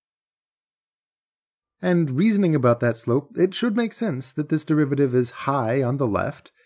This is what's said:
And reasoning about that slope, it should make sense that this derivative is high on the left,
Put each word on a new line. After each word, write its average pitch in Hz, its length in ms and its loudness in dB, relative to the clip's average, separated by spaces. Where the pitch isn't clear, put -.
And 175 280 2
reasoning 190 440 2
about 123 260 2
that 117 160 0
slope, - 400 -2
it 190 180 0
should 233 220 -2
make 233 160 -2
sense 139 400 -6
that 151 160 -6
this 156 160 -2
derivative 143 500 0
is 123 160 2
high 135 520 -2
on 127 140 0
the 135 100 0
left, 98 460 -4